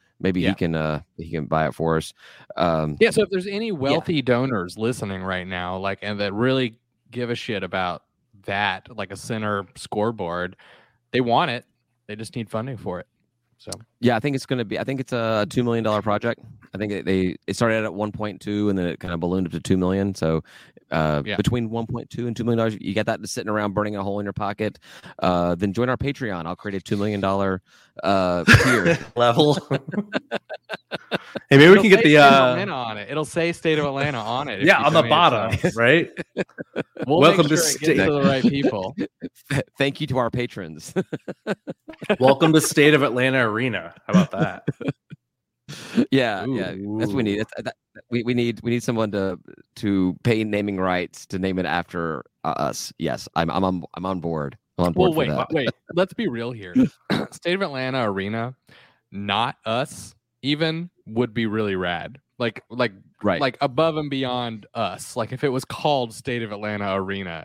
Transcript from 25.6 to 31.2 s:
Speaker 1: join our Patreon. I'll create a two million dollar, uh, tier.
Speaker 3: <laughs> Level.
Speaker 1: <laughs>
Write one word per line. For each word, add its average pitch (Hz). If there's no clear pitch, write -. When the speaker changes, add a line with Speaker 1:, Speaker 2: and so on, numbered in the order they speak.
Speaker 1:
join 120
our 123
Patreon. 113
I'll 90
create 101
a 92
two -
million 101
dollar, 98
uh, 90
tier. 131
Speaker 3:
<laughs> -
Level. 120
Speaker 1:
<laughs> -